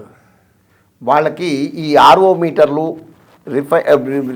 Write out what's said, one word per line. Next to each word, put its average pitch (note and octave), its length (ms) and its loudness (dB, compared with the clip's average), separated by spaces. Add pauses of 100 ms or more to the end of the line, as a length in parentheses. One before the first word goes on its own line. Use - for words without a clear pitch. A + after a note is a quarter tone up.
(1040)
వాళ్ళకి D3+ 420 -2 (300)
ఈ D#3 200 -2
ఆర్ఓ E3+ 380 6
మీటర్లు, D#3 640 -2 (500)
రిఫై-, C#3+ 360 -2 (520)